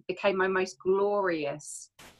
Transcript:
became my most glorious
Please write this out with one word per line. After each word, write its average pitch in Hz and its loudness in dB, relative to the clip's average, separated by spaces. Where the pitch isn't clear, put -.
became 190 0
my 190 4
most 190 0
glorious 185 0